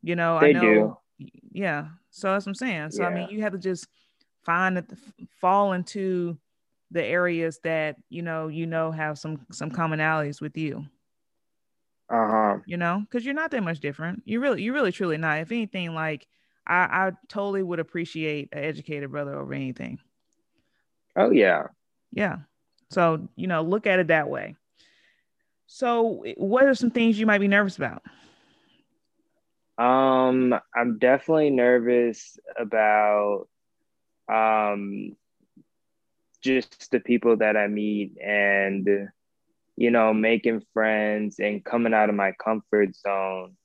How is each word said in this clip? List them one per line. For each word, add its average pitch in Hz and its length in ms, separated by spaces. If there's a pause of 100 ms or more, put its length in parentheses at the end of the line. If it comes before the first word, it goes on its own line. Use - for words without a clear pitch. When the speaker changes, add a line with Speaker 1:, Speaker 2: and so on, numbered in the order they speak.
Speaker 1:
You 170 140
know, 165 200
I 151 60
Speaker 2:
They 147 100
Speaker 1:
know. 123 100
Speaker 2:
do. 110 360 (540)
Speaker 1:
Yeah. 156 360 (220)
So 190 220
that's 196 140
what 196 60
I'm 190 40
saying. 170 360
So, 180 120
I 175 60
mean, 180 140
Speaker 2:
Yeah. 190 40
Speaker 1:
you 214 140
have 208 100
to 190 60
just 180 300 (560)
find 180 340
that, - 140
f-, - 200 (280)
fall 196 340
into 180 640 (520)
the 123 140
areas 165 600
that, 156 320 (140)
you 170 120
know, 160 260
you 160 180
know, 160 260
have 151 260
some, 156 340
some 151 180
commonalities 156 680
with 151 180
you. 151 280 (1200)
Speaker 2:
Uh-huh. 110 560
Speaker 1:
You 175 120
know, 175 340
'cause 240 140
you're 277 100
not 311 160
that 247 140
much 165 160
different. 151 440
You 226 160
really, 247 220
you 226 100
really, 262 200
truly 170 240
not. 156 240
If 160 100
anything, 196 440
like, 156 340 (380)
I, 180 420
I 185 40 (160)
totally 202 340
would 175 180
appreciate 156 720
an 147 100
educated 147 480
brother 143 260
over 139 160
anything. 131 460 (1160)
Speaker 2:
Oh, 220 140
yeah. 90 380 (440)
Speaker 1:
Yeah. 196 260 (520)
So, 165 460
you 175 100
know, 165 160
look 190 240
at 185 120
it 170 100
that 156 200
way. 139 280 (1080)
So, 233 580 (120)
what 240 300
are 269 80
some 233 160
things 226 280
you 220 80
might 208 120
be 202 100
nervous 202 280
about? 135 260 (1800)
Speaker 2:
Um, 131 760 (200)
I'm 120 240
definitely 147 520
nervous 123 880 (200)
about, 107 880 (800)
um, 104 880 (1300)
just - 480
the 120 100
people 117 360
that 107 200
I 104 120
meet 104 520
and, 98 680 (880)
you 120 140
know, 113 240
making 113 580
friends 107 640
and 104 260
coming 117 300
out 107 140
of 104 80
my 98 160 (100)
comfort 104 540
zone. 95 680